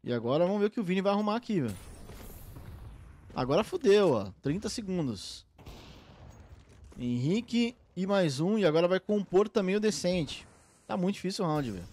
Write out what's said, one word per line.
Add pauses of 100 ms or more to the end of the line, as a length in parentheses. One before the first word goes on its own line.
E
agora
vamos
ver
o
que
o
Vini
vai
arrumar
aqui,
velho. (1600)
Agora
fudeu,
ó. (100)
Trinta
segundos. (1500)
Henrique (200)
e
mais
um.
E
agora
vai
compor
também
o
Decente. (400)
Tá
muito
difícil
o
round,
velho.